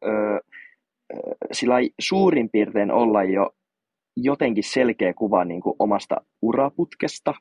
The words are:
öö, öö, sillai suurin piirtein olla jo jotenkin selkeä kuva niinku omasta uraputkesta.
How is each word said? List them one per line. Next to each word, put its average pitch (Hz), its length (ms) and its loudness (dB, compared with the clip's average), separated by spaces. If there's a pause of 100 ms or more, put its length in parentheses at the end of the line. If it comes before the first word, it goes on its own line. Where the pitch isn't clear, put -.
öö, 110 80 -2 (1000)
öö, - 60 -12 (320)
sillai 123 380 0 (100)
suurin 170 500 2
piirtein 104 400 0
olla 110 340 4
jo 95 260 0 (680)
jotenkin 123 480 0
selkeä 110 500 0
kuva 101 300 2
niinku 85 340 -4
omasta 104 380 0 (260)
uraputkesta. 139 1000 -2